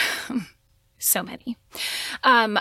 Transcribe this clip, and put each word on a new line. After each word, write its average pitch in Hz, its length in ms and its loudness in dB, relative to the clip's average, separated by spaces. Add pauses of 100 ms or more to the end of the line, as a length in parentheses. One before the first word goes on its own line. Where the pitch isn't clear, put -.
(300)
<laughs> 269 80 -2 (640)
So - 220 0
many. - 320 -10 (720)
Um, 226 360 6